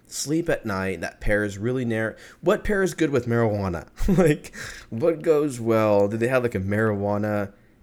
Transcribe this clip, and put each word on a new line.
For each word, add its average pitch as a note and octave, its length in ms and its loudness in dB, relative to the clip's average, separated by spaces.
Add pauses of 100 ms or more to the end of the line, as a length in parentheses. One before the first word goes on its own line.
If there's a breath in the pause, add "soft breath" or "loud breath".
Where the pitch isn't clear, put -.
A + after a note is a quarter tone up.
sleep E3 420 -4
at - 160 -4
night, F#2+ 380 -4
that - 180 -10
pairs G#2 380 0
really B2 260 -4
narrow." A2 300 -4 (260 loud breath)
What G#3 240 0
pairs F#3+ 300 0
good D#3 160 0
with A#2+ 160 0
marijuana? G#2 600 0 (100)
<laughs> F#3+ 180 2
Like, E3 380 2 (340 loud breath)
what D#3 320 -2
goes D3 400 2
well? G#2+ 480 4
Do A2 80 -4
they A#2 120 0
have, C3 140 2
like, A#2+ 120 -2
a F#2+ 60 -2
marijuana G#2 920 0 (300 soft breath)